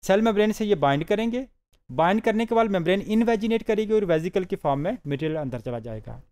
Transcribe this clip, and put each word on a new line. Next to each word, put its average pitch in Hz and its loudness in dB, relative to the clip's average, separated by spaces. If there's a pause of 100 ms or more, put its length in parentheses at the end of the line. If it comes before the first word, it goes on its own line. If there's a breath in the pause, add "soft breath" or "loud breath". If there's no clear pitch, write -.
सेल 196 4
मेम्ब्रेन 214 2
से 220 -4
ये 208 4
बाइंड 143 2
करेंगे, 226 -2 (440)
बाइंड 175 2
करने 226 0
के 233 -2
बाद 226 2
मेम्ब्रेन 185 0
इन्वेजिनेट 226 0
करेगी 220 0
और 214 2
वेसिकल 170 0
की - -6
फॉर्म 139 0
में 202 -4
मटेरियल 156 -2
अंदर 127 -6
चला 120 -6
जाएगा। 113 -12